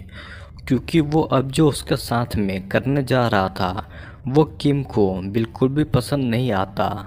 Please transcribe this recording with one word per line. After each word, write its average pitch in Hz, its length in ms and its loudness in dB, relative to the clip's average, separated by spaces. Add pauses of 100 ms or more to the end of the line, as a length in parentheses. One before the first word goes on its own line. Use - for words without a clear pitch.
(600)
क्योंकि 135 420 0
वो 147 200 2
अब 135 280 0
जो 156 180 4
उसके - 280 -2
साथ 120 400 -2
में 95 320 -2
करने 135 340 0
जा 127 260 2
रहा 98 220 4
था 92 380 -4 (400)
वो 143 140 6 (180)
किम 143 240 2
को 101 260 2 (140)
बिल्कुल 113 440 0
भी 147 180 0
पसंद 135 380 0
नहीं 123 280 0
आता। 95 360 0 (180)